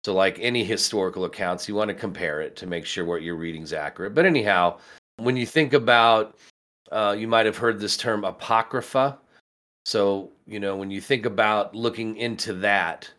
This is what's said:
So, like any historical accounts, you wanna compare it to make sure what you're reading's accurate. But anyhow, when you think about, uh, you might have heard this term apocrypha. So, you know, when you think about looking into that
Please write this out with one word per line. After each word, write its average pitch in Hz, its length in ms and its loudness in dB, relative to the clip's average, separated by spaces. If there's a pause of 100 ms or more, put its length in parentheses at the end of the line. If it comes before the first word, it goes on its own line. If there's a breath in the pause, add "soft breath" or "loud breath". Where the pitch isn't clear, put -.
So, 101 80 -2
like 92 260 4
any 120 240 0
historical 95 600 -2
accounts, 90 420 -4
you 104 60 -6
wanna 104 180 -2
compare 85 480 -6
it - 160 -8
to 92 100 -14
make 85 200 -6
sure 90 180 -6
what 85 180 -2
you're 85 140 -6
reading's 80 380 -8
accurate. 85 400 -8
But 165 100 4
anyhow, 104 540 4 (400 loud breath)
when 127 180 0
you 120 80 0
think 147 300 2
about, 117 640 4 (520 soft breath)
uh, 104 280 0
you 113 100 -4
might 113 160 4
have 107 140 0
heard 117 200 0
this 104 200 -4
term 107 260 -2
apocrypha. 120 920 -2 (680 soft breath)
So, 98 460 0 (160)
you 107 120 -10
know, 98 160 -4
when 98 160 -8
you 98 120 -8
think 123 240 -2
about 107 480 2
looking 113 420 -4
into 113 380 -6
that 92 640 0